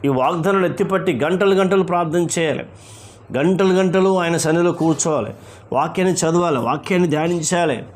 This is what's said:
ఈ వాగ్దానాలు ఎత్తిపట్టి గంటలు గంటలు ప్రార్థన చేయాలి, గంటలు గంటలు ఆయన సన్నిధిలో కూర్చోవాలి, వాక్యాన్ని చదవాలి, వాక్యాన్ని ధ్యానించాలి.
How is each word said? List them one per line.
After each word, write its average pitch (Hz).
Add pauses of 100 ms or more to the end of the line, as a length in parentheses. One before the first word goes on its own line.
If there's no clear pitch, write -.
ఈ 143
వాగ్దానాలు 170
ఎత్తిపట్టి 180
గంటలు 180
గంటలు 190
ప్రార్థన 170 (120)
చేయాలి, 156 (720)
గంటలు 185
గంటలు 190
ఆయన 170
సన్నిధిలో 165
కూర్చోవాలి, 156 (420)
వాక్యాన్ని 165
చదవాలి, 165
వాక్యాన్ని 156
ధ్యానించాలి. 160 (140)